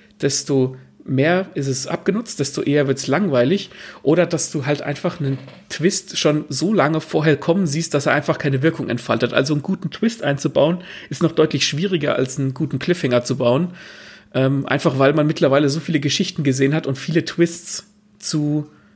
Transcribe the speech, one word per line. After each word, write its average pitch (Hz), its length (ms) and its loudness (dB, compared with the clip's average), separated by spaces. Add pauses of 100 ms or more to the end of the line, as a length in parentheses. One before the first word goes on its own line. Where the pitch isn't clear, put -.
(220)
desto 135 560 0 (280)
mehr 170 500 2
ist 139 120 -4
es 131 200 -2
abgenutzt, 190 520 -2
desto - 220 -2
eher 143 260 2
wird's 135 200 -2
langweilig. 147 640 2 (320)
Oder 165 240 4
dass - 240 -2
du 135 160 -4
halt 147 160 -2
einfach 147 360 -6
einen 135 200 -2 (300)
Twist - 500 -2
schon 151 300 2
so 147 220 0
lange 156 300 4
vorher 156 340 2
kommen 175 300 0
siehst, 160 300 -2
dass 139 100 0
er 143 80 2
einfach 147 240 0
keine 139 240 0
Wirkung 160 280 0
entfaltet. 117 440 0
Also 135 220 2
einen 147 80 -2
guten 180 260 -4
Twist - 340 -2
einzubauen, 147 600 0 (260)
ist 156 140 -2
noch 165 80 2
deutlich 156 340 2
schwieriger, 147 500 -2
als 135 220 -2
einen 135 160 -2
guten 139 240 -4
Cliffhanger 127 460 0
zu 127 140 -2
bauen. 135 320 2 (640)
Ähm, 135 320 0
einfach 139 320 0
weil 139 140 6
man 156 120 2
mittlerweile 147 440 2
so 147 100 -2
viele 160 200 -2
Geschichten 151 440 -2
gesehen 135 320 2
hat 156 100 -2
und 135 140 -4
viele 160 260 -2
Twists - 640 -2 (320)
zu, 147 500 -2 (260)